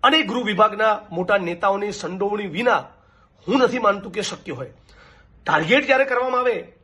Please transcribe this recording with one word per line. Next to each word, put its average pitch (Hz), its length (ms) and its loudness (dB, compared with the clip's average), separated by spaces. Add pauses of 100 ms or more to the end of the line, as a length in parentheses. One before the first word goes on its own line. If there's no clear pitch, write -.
અને 311 200 4
ગૃહ 233 200 -2
વિભાગના 214 580 2 (100)
મોટા 180 280 0
નેતાઓની 196 540 -2
સંડોવણી 196 540 -6
વિના 185 380 0 (640)
હું 240 100 2
નથી 247 200 2
માનતું 202 340 0
કે 202 100 -6
શક્ય - 300 -10
હોય. 123 200 -12 (760)
ટાર્ગેટ 160 400 2
જ્યારે 269 180 4
કરવામાં 247 360 -2
આવે 226 440 -4